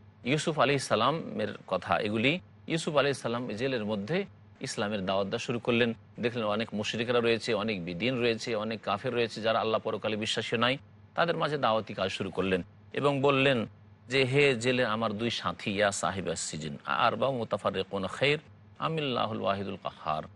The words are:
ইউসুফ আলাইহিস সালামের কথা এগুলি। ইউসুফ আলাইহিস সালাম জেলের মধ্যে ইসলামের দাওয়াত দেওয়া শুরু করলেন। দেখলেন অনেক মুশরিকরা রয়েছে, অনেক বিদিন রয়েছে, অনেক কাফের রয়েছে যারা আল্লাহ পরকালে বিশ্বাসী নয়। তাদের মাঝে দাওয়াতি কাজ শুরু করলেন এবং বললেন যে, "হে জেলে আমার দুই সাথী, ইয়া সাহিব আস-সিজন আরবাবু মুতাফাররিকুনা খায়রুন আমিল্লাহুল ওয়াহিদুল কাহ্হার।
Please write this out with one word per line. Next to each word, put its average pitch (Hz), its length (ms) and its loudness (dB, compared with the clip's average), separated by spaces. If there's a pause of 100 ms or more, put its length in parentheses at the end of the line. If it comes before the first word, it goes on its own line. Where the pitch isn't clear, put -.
(240)
ইউসুফ 151 340 0
আলাইহিস 135 260 4
সালামের 107 640 0 (180)
কথা 90 340 0
এগুলি। 113 400 0 (260)
ইউসুফ 160 300 -2
আলাইহিস 139 220 4
সালাম 120 300 -4
জেলের 113 360 -2
মধ্যে 107 400 -2 (360)
ইসলামের 107 460 -4
দাওয়াত 98 200 0
দেওয়া 98 120 -4
শুরু 120 200 -4
করলেন। 117 360 2 (260)
দেখলেন 117 240 -2
অনেক 107 300 0
মুশরিকরা 117 460 0
রয়েছে, 117 340 2
অনেক 101 300 -2
বিদিন 110 360 -2
রয়েছে, 117 340 0
অনেক 107 260 -4
কাফের 104 340 -2
রয়েছে 113 280 0
যারা 110 180 2
আল্লাহ 110 200 0
পরকালে 110 360 -2
বিশ্বাসী 110 400 -2
নয়। 120 220 0 (360)
তাদের 165 220 2
মাঝে 151 220 -2
দাওয়াতি 110 360 2
কাজ 95 160 0
শুরু 95 200 -4
করলেন 92 320 0 (300)
এবং 139 300 2
বললেন 135 440 4 (420)
যে, 135 160 4
"হে 135 320 4
জেলে 123 280 2
আমার 110 280 0
দুই 113 180 -2
সাথী, - 400 -4
ইয়া 101 220 4
সাহিব 90 360 -2
আস-সিজন 78 560 -6
আরবাবু 113 540 2
মুতাফাররিকুনা 98 680 -2
খায়রুন 143 320 0 (380)
আমিল্লাহুল 123 640 -2
ওয়াহিদুল 98 420 -2
কাহ্হার। - 400 -4 (140)